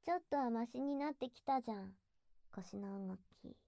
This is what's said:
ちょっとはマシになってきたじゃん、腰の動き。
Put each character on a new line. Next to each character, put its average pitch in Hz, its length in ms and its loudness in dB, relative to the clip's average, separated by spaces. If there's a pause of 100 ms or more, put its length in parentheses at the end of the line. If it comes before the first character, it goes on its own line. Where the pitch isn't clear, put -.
ち 330 80 4
ょ 359 40 6
っ 359 140 0
と 285 60 4
は 254 140 4
マ 226 160 2
シ 240 140 -6
に 285 160 2
な 294 160 0
っ - 20 -4
て 254 160 -4
き - 120 -20
た 262 200 4
じ 226 80 -4
ゃ 208 100 -2
ん、 190 160 -12 (560)
腰 190 240 -10
の 196 320 -4
動 185 80 -4 (260)
き。 - 140 -12 (120)